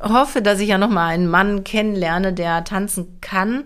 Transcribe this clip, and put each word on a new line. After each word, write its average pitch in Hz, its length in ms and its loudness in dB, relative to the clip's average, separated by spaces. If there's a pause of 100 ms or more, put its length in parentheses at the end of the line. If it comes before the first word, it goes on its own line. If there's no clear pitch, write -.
hoffe, 254 400 2
dass 202 180 2
ich 208 100 0
ja 196 80 4
noch 202 120 2
mal 170 180 2
einen 175 200 0
Mann 196 360 2
kennenlerne, 190 720 -2
der 170 300 -2
tanzen 190 580 -6
kann 214 440 -2